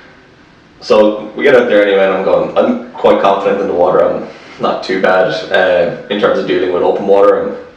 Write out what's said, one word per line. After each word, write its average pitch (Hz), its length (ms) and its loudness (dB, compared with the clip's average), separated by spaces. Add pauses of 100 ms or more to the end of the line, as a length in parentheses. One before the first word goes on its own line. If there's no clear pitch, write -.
(800)
So 107 560 0
we 120 60 -8
get 139 140 4
out 117 120 2
there 104 140 2
anyway, 98 220 2
and 95 100 0
I'm 95 100 -2
going, - 320 0
I'm - 360 -2
quite - 280 2
confident 98 400 0
in 95 80 -4
the - 60 -2
water, 87 300 2
I'm - 220 -4 (340)
not - 220 -4
too 95 200 -4
bad, 92 300 0 (180)
uh, 92 600 0
in 104 100 -4
terms 92 180 0
of 92 80 -4
dealing 90 260 -2
with 87 100 -2
open 98 240 -2
water, 98 360 4
I'm - 140 -8 (200)